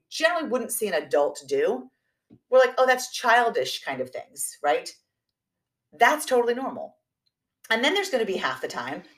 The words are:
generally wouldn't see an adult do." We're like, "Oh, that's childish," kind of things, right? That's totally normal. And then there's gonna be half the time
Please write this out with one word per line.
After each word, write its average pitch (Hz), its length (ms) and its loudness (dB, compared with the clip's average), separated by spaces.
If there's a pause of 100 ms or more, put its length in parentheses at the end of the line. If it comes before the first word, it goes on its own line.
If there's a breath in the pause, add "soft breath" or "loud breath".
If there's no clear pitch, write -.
generally 320 400 -2
wouldn't 233 240 -4
see 214 140 -4
an 180 80 -2
adult 147 520 0
do." 160 420 -2 (600)
We're 523 100 8
like, 494 200 6
"Oh, 254 80 6
that's 254 240 0
childish," 233 720 2
kind 131 180 -6
of - 80 -6
things, - 540 -14
right? 151 280 0 (1000)
That's 254 340 2
totally 240 300 2
normal. - 420 -10 (720)
And 226 140 0
then 302 100 2
there's 392 160 -2
gonna 226 160 0
be 180 120 -4
half 131 240 -6
the 151 60 -6
time 123 360 -10 (140)